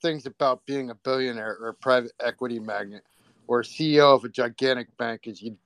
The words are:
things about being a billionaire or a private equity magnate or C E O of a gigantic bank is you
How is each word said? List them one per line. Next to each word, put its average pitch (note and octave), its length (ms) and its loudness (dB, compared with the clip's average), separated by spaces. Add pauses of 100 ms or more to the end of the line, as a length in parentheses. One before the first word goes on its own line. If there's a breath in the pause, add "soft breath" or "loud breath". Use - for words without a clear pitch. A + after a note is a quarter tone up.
things D#3 240 -2
about C3+ 400 -2
being C3+ 240 -6
a A#2 60 -12
billionaire A#2+ 680 -4
or A2+ 80 -8
a A2 40 -10
private B2+ 460 2
equity A#2+ 400 -4
magnate G#2 440 -8 (440)
or A#2+ 160 0
C D3+ 320 -2
E D3 60 8
O C#3+ 120 10
of C3 120 4
a A#2+ 40 -8
gigantic B2 680 -2
bank A#2 300 -6
is A2 140 -14
you A2 140 -12 (100)